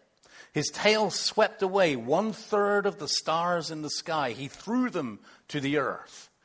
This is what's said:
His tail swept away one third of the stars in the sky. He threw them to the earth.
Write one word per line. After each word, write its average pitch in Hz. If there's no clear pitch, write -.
His 151
tail 214
swept -
away 185
one 156
third 202
of 196
the 147
stars 165
in 156
the 147
sky. 151
He 131
threw 240
them 127
to 151
the 143
earth. -